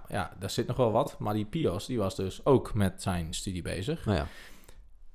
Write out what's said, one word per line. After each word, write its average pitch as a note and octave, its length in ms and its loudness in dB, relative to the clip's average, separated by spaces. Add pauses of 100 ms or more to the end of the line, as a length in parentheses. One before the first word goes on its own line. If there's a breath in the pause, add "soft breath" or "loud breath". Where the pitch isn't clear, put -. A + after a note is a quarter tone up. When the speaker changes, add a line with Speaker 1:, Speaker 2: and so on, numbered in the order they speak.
Speaker 1:
ja, F2+ 300 -2
daar F#2+ 120 -4
zit A2+ 160 0
nog A#2+ 100 -2
wel A#2 160 6
wat. A#2+ 260 2
Maar G#2+ 160 0
die G#2+ 100 2
Pios, G#2 420 0
die B2 120 -2
was F#2+ 180 0
dus F#2 280 -4
ook C3+ 300 6
met G2+ 280 2
zijn E2+ 320 -2
studie F2+ 280 -4
bezig. F#2+ 420 -4
Speaker 2:
Nou G2+ 140 4
ja. C#2+ 80 0 (880 loud breath)